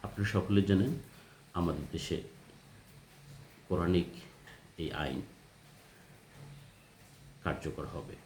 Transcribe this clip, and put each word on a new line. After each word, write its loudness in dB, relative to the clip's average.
আপনারা -2
সকলে 6
জানেন, 6
আমাদের 0
দেশে -2
কোরআনিক 4
এই -4
আইন -4
কার্যকর -4
হবে। -10